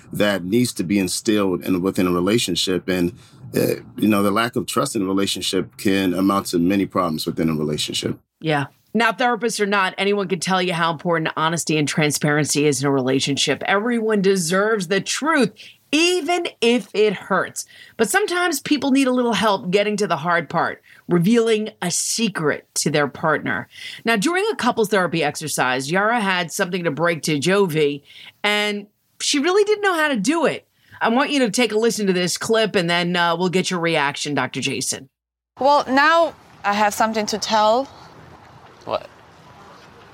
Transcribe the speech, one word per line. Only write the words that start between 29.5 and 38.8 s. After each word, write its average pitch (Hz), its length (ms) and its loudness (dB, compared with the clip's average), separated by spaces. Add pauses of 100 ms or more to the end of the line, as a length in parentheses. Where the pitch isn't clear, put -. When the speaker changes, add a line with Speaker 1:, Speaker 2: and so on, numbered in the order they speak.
Speaker 2:
didn't 415 180 0
know 392 120 2
how 311 140 0
to 277 80 0
do 262 300 0
it. 143 200 -2 (360)
I 196 80 2
want 277 200 2
you 285 100 2
to 240 100 2
take 233 220 0
a 214 60 2
listen 220 280 0
to 190 80 0
this 180 240 -2
clip, 220 360 0
and 175 140 2
then, 175 260 0
uh, 170 220 2
we'll 185 140 0
get 180 200 0
your 185 100 -2
reaction, 151 540 0
Doctor 131 280 -2
Jason. 127 480 -6 (500)
Speaker 3:
Well, 285 260 4
now 302 480 2 (300)
I 202 80 0
have 208 220 2
something 220 320 0
to 214 120 -4
tell. 220 460 2 (1000)